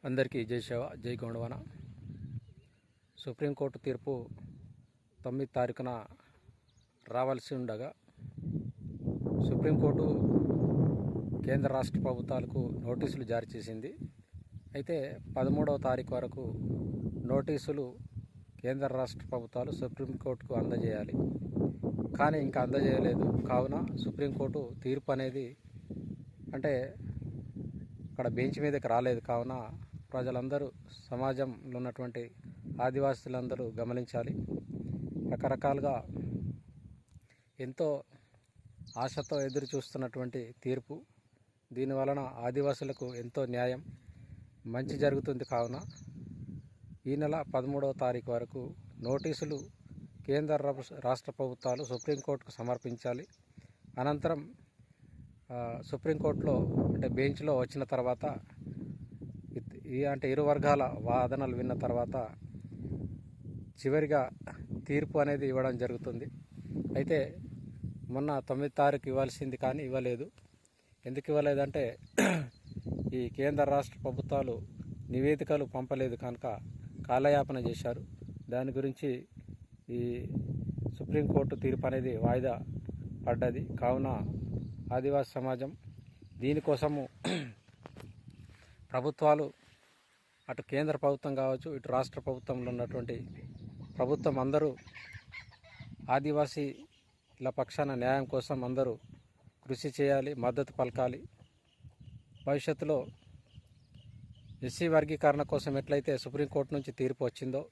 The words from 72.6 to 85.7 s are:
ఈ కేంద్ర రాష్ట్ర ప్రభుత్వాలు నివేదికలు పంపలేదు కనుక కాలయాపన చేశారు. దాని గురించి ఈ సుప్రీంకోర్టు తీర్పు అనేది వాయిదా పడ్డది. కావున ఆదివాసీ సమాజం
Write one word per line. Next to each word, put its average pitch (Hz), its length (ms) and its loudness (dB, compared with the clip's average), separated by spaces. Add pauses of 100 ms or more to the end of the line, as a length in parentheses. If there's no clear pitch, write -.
ఈ 123 160 0
కేంద్ర 143 340 4
రాష్ట్ర 139 380 2
ప్రభుత్వాలు 131 600 0 (480)
నివేదికలు 143 560 4
పంపలేదు 131 500 0
కనుక 120 440 -4 (480)
కాలయాపన 135 500 6
చేశారు. 120 480 -2 (440)
దాని 127 220 0
గురించి 135 560 0 (600)
ఈ 120 360 0 (720)
సుప్రీంకోర్టు 139 580 4
తీర్పు 131 300 2
అనేది 127 320 2
వాయిదా 120 420 4 (680)
పడ్డది. 123 380 2 (100)
కావున 131 320 2 (840)
ఆదివాసీ 135 380 2
సమాజం 131 460 -2 (600)